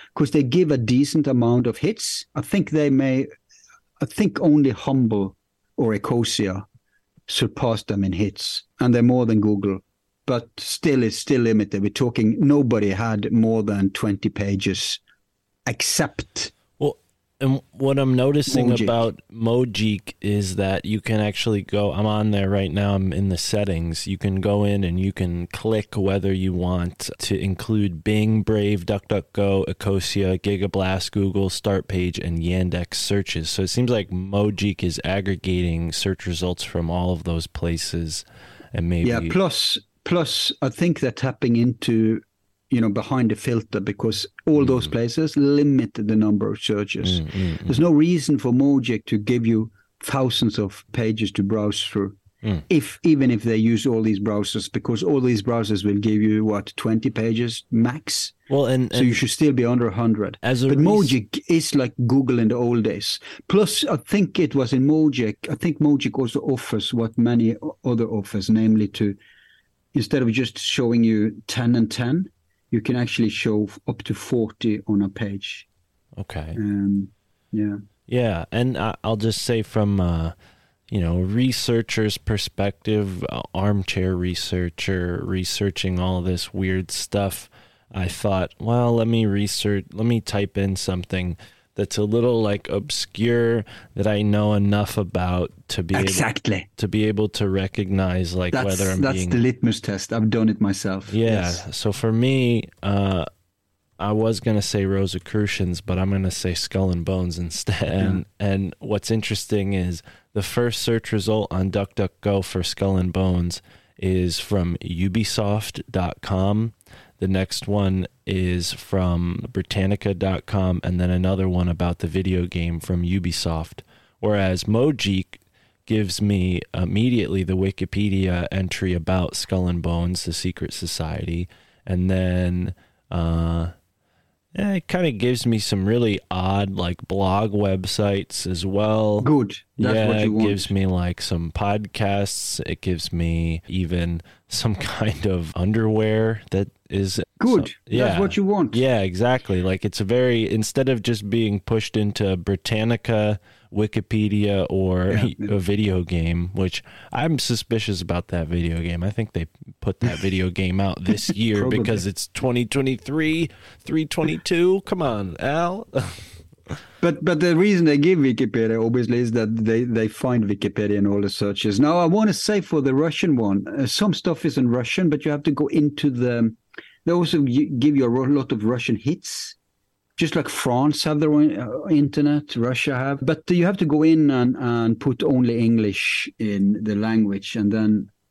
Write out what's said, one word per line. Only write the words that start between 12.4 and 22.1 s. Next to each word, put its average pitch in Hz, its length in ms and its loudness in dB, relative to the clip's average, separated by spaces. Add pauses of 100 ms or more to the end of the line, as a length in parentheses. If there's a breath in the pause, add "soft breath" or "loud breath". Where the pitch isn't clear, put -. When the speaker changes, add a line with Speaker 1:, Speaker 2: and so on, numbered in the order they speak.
Speaker 1:
had 107 420 -2
more 113 320 2
than 101 280 0
twenty 104 380 -2
pages 98 680 -2 (680 soft breath)
except - 840 -4 (260)
Speaker 2:
Well, 143 200 -2 (420)
and 135 220 0 (100)
what 135 260 0
I'm 131 160 2
noticing 131 560 2
Speaker 1:
Mojeek. 110 140 2
Speaker 2:
about 117 380 0 (100)
Mojeek 113 920 0
is 101 360 -2
that 95 280 -2
you 107 160 -2
can 110 180 0
actually 104 420 0
go, 104 320 0
I'm 104 120 0
on 107 260 2